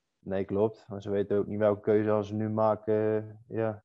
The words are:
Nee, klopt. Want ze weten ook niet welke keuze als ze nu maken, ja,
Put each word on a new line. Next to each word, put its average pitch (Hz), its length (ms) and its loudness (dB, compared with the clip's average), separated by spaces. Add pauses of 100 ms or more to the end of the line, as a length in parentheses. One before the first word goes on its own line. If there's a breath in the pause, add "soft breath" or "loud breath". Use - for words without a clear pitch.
(240)
Nee, 98 220 -2
klopt. 104 420 -2
Want 101 160 -10
ze 107 60 -8
weten 101 280 0
ook 98 100 0
niet 104 120 -4
welke 104 220 2
keuze 107 300 2
als 104 160 0
ze 101 80 -10
nu 107 140 -2
maken, 107 760 0 (220)
ja, 107 380 -4